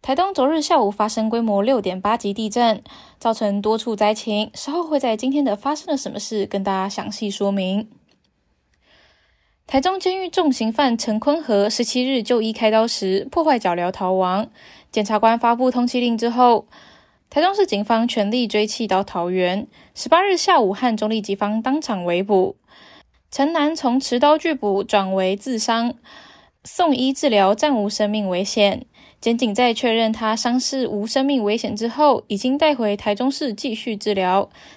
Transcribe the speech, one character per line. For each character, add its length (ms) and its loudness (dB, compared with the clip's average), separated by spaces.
台 140 -2
东 180 0
昨 160 2
日 140 0
下 180 2
午 80 2
发 200 -2
生 200 -2
规 120 0
模 200 2
六 200 2
点 200 -4
八 160 0
级 160 -4
地 160 -4
震， 360 0
造 160 0
成 260 -2
多 160 0
处 200 -4
灾 180 2
情， 400 -4
稍 200 -8
后 100 -2
会 160 0
在 160 0
今 120 -4
天 160 2
的 120 0
发 180 -4
生 140 -12
了 80 0
什 120 -6
么 120 -10
事 260 -4
跟 160 -4
大 80 -2
家 180 -2
详 220 -8
细 180 -6
说 220 -2
明。 400 -2
台 140 2
中 180 0
监 180 -2
狱 120 -6
重 240 2
刑 200 -2
犯 240 2
陈 220 -2
坤 240 0
和 260 2
十 140 -2
七 220 -2
日 180 0
就 180 0
医 120 -2
开 180 0
刀 160 4
时 420 -2
破 160 0
坏 140 4
脚 160 0
镣 160 -2
逃 220 -2
亡， 360 0
检 120 0
察 140 0
官 180 4
发 200 2
布 120 2
通 160 0
缉 140 -2
令 180 0
之 140 0
后， 380 4
台 140 0
中 100 2
市 140 2
警 180 -2
方 220 2
全 240 0
力 160 0
追 180 0
缉 220 -6
到 160 2
桃 280 -4
园， 360 0
十 120 -10
八 140 6
日 140 2
下 240 4
午 120 2
和 240 0
中 140 -2
立 100 -2
警 160 -4
方 240 -2
当 220 -2
场 220 -6
围 180 0
捕。 320 2
陈 240 0
男 220 0
从 240 0
持 220 -2
刀 180 6
拒 160 -2
捕 300 0
转 280 0
为 240 0
自 220 -6
伤， 360 -2
送 320 0
医 180 0
治 160 0
疗 260 4
暂 220 2
无 140 0
生 180 0
命 200 -2
危 140 0
险。 440 0
检 160 0
警 160 0
在 220 2
确 180 0
认 200 0
他 220 -2
伤 240 -2
势 280 -4
无 200 -4
生 200 0
命 160 0
危 140 0
险 180 -6
之 140 -4
后， 400 4
已 100 -4
经 180 0
带 160 2
回 240 0
台 200 -2
中 140 -2
市 220 -4
继 220 -6
续 220 -6
治 180 -2
疗， 340 2